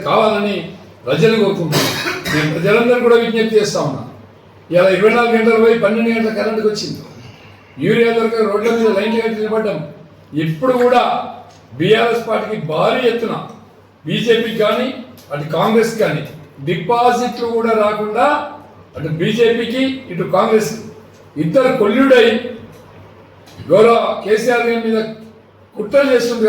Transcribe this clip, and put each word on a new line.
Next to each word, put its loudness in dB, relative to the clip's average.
కావాలని 0
ప్రజలు 2
కోరుకుంటున్నారు. -2
నేను 0
ప్రజలందరూ 2
కూడా 6
విజ్ఞప్తి 0
చేస్తా -2
ఉన్నా. -8
ఇలా 4
ఇరవై 4
నాలుగు 2
గంటలు 2
పోయి 4
పన్నెండు 0
గంటల -2
కరెంటుకి -2
వచ్చింది, -8
యూరియా 2
దొరక -2
రోడ్ల -2
మీద 2
లైన్లు 0
కట్టి -4
నిలబడ్డాం. -4
ఇప్పుడు -2
కూడా 4
బీఆర్ఎస్ 2
పార్టీకి -4
భారీ 0
ఎత్తున, -4
బీజేపీకి 0
కానీ -2
అటు -8
కాంగ్రెస్ 2
కానీ -2
డిపాజిట్లు 0
కూడా 0
రాకుండా 0
అటు -8
బీజేపీకి 0
ఇటు -6
కాంగ్రెస్ 0
ఇద్దరు 2
కొల్లుడై 4
గౌరవ 6
కేసీఆర్ 0
గారి 0
మీద 0
కుట్రలు 0
చేస్తుంది. 0